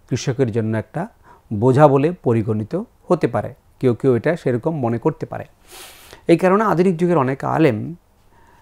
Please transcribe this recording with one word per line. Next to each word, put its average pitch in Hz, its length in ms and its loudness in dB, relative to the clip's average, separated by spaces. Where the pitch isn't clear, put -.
কৃষকের 131 420 -2
জন্য 110 260 -2
একটা 156 300 -6
বোঝা 131 340 6
বলে 139 240 2
পরিগণিত 113 720 -2
হতে 139 200 0
পারে, 113 260 -6
কেউ 127 140 2
কেউ 127 220 2
এটা 143 200 0
সেরকম 147 440 -4
মনে 120 180 -2
করতে 151 280 -4
পারে। 110 200 -12
এই 170 100 6
কারণে 185 260 2
আধুনিক 185 340 0
যুগের 175 200 0
অনেক 135 260 -2
আলেম, 135 520 0